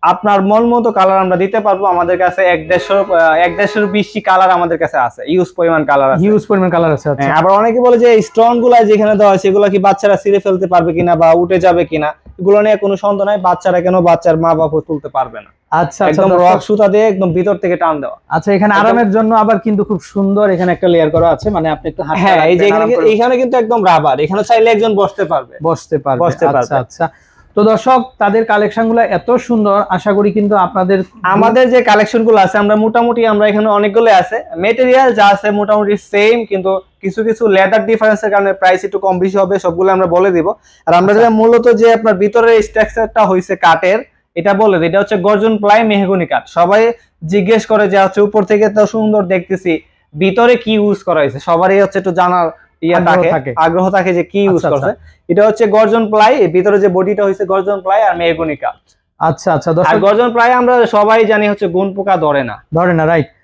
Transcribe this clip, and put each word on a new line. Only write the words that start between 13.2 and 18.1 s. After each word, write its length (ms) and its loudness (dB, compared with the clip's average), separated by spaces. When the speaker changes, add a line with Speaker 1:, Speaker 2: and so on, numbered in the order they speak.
Speaker 1:
নাই। 120 -2
বাচ্চারা 440 -2
কেন, 200 0
বাচ্চার 360 0
মা 160 0
বাবা 340 -2
তুলতে 220 -8
পারবে 320 -8
না। 80 -20
Speaker 2:
আচ্ছা, 340 -2
আচ্ছা, 160 0
Speaker 1:
একদম 160 2
Speaker 2:
দর্শক। 180 4
Speaker 1:
রক 60 -4
সুতা 260 0
দিয়ে 200 2
একদম 260 -2
ভিতর 220 -2
থেকে 200 -4
টান 260 -2
দেওয়া। 160 -12